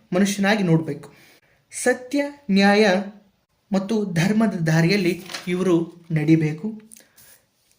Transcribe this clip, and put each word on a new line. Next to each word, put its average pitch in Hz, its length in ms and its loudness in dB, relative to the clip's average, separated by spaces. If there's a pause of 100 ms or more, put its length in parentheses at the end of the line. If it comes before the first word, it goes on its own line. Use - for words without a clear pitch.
(120)
ಮನುಷ್ಯನಾಗಿ 196 500 0
ನೋಡಬೇಕು. 160 460 0 (640)
ಸತ್ಯ, 254 460 -4 (320)
ನ್ಯಾಯ 202 340 4 (840)
ಮತ್ತು 196 240 -2 (240)
ಧರ್ಮದ 202 380 0 (100)
ದಾರಿಯಲ್ಲಿ 175 460 2 (360)
ಇವರು 180 280 0 (340)
ನಡಿಬೇಕು. 156 560 0 (1120)